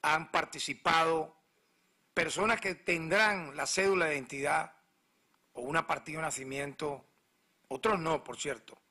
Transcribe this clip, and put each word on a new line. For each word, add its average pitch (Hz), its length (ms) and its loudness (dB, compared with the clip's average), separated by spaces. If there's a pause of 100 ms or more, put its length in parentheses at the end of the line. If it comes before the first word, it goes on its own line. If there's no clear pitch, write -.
han 156 300 2
participado 165 1040 2 (760)
personas 185 480 2
que 190 140 -4
tendrán 175 840 2
la 143 80 -4
cédula 190 400 2
de 156 80 0
identidad 143 640 -2 (760)
o - 80 -10
una 156 260 -2
partida 156 320 -6
de 160 60 -4
nacimiento, 139 760 -6 (680)
otros 185 300 0
no, 160 240 -2
por 120 140 -14
cierto - 420 -8 (120)